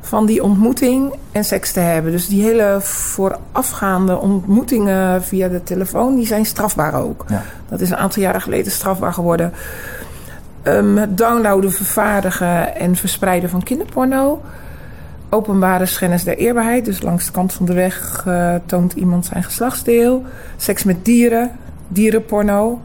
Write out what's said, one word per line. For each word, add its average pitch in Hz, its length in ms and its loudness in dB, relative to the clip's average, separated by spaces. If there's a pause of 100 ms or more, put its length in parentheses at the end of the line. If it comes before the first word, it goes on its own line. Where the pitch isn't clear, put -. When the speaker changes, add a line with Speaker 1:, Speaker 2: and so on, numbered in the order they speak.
Speaker 1:
van 214 220 0
die 220 180 4
ontmoeting 247 680 4 (180)
en 208 120 0
seks - 280 -2
te - 80 -2
hebben. 165 320 2
Dus 175 160 -2
die 202 160 2
hele 214 380 4
voorafgaande 190 1400 -2
ontmoetingen 196 1040 2
via 190 240 -2
de 180 160 -4
telefoon, 190 520 0
die 240 100 2
zijn 220 200 2
strafbaar 156 480 -2 (100)
ook. - 240 -6
Speaker 2:
Ja. 101 160 -2 (260)
Speaker 1:
Dat 190 120 -4
is 180 80 0
een 180 80 -2
aantal 190 260 0
jaren 185 180 0
geleden 196 300 -2
strafbaar 185 420 -2
geworden. 170 400 0 (1080)
Ehm, 202 320 4
het 208 220 0
downloaden, 220 540 2
vervaardigen 185 1040 0
en 180 200 2
verspreiden 180 540 0
van 180 140 -2
kinderporno. 269 760 0 (880)
Openbare 190 560 2
schennis 175 380 0
der 180 140 -2
eerbaarheid. 233 480 2
Dus 196 160 -4
langs 175 240 0
de - 60 -6
kant 185 220 0
van 185 120 -2
de 175 80 0
weg, - 520 -2
eh, 175 300 2 (100)
toont 180 280 0
iemand 180 320 2
zijn - 180 -4
geslachtsdeel. 240 800 2 (340)
Seks - 260 -2
met 185 220 2
dieren, 240 460 4 (360)
dierenporno. 214 960 2